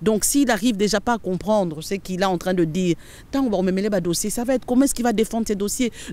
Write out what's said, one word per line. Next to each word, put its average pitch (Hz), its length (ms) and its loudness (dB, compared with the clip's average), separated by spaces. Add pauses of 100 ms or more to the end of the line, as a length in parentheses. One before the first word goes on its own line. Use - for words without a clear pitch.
Donc, 208 220 2
s'il 285 240 2
n'arrive 220 300 2
déjà 202 220 2
pas 240 140 0
à 226 60 2
comprendre 185 640 0
ce 151 140 -8
qu'il 185 260 -6
est 196 40 2
en 190 140 0
train 185 160 -2
de 175 80 4
dire, 165 320 2 (340)
tant 269 140 0
qu'on 240 80 0
va 196 60 2
remettre 190 360 0
les 185 80 0
dossiers, 170 300 -2
ça 233 120 -4
va 254 120 2
être - 100 -4
comment 247 200 4
est-ce 269 100 0
qu'il 240 80 -2
va 240 100 2
défendre 220 320 0
ses 214 100 0
dossiers ? 208 360 -2 (220)